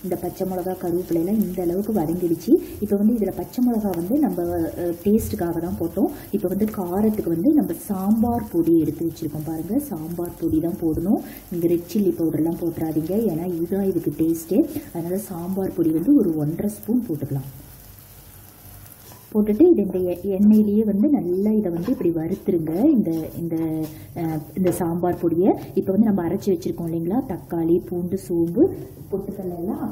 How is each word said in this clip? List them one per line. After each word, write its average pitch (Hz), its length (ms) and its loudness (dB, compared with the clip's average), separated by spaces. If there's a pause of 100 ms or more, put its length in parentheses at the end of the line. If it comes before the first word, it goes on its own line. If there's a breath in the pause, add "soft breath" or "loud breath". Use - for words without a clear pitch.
இந்த 180 120 -4
பச்சை 180 320 -6
மிளகா, 185 300 -4
கருவேப்பிலை 175 440 -2
எல்லாம் 202 200 0
இந்த 180 200 -4
அளவுக்கு 190 320 -2
வதங்கிடுச்சு. 170 580 0 (280 loud breath)
இப்ப 208 180 4
வந்து 214 160 8
இதுல 202 220 0
பச்சை 180 280 -6
மிளகா 220 320 2
வந்து 185 240 2
நம்ம, 190 200 2 (380)
அஹ், 170 260 -2
டேஸ்ட்டுக்காக 202 560 2
தான் 180 200 -4
போட்டோம். 185 300 0 (220 loud breath)
இப்ப 185 160 -2
வந்து 196 180 0
காரத்துக்கு 196 720 0
வந்து 214 180 2
நம்ம 190 200 2
சாம்பார் 220 800 0
பொடி 165 280 4
எடுத்து 151 260 -2
வச்சிருக்கோம். 151 420 -6
பாருங்க, 165 320 -2
சாம்பார் 170 600 -8
பொடி 160 200 0
தான் 170 220 -2
போடணும். 170 400 0 (300 loud breath)
நீங்க 175 160 -2
ரெட் 170 260 0
சில்லி 196 200 2
பவுடர்லாம் 160 480 0
போட்டுறாதீங்க, 160 520 -2 (140)
ஏன்னா 170 260 -2
இதுதான் 190 380 -2
இதுக்கு 165 260 -2
டேஸ்ட்டே. 165 420 0 (340 loud breath)
அதனால 170 240 -4
சாம்பார் 185 600 -6
பொடி 160 140 2
வந்து 175 240 4
ஒரு 170 220 4
ஒன்றரை 175 340 -2
ஸ்பூன் 233 360 -2
போட்டுக்கலாம். 139 420 -6 (1800)
போட்டுட்டு 214 420 4
இது 220 120 6
இந்த 185 180 0
எ-, 180 280 -2
எண்ணெயிலேயே 208 580 6
வந்து 208 240 2
நல்லா 190 420 2
இதை 208 200 2
வந்து 175 200 -2
இப்படி 180 180 0
வறுத்துருங்க. 165 640 -2 (160)
இந்த, 214 200 4 (280)
இந்த, 165 180 -4 (600 loud breath)
அஹ், 160 240 -4 (160)
இந்த 180 160 2
சாம்பார் 170 480 -2
பொடியை 175 320 2 (220 loud breath)
இப்ப - 180 -2
வந்து 214 180 4
நம்ம 190 180 2
அரைச்சு 196 240 -2
வச்சிருக்கோம் 175 360 -2
இல்லைங்களா, 170 380 -2
தக்காளி, 170 500 0 (100)
பூண்டு, 180 320 -4
சோம்பு, 170 460 0 (440 loud breath)
பொட்டுக்கடலை 190 500 -6
எல்லாம். 214 340 -6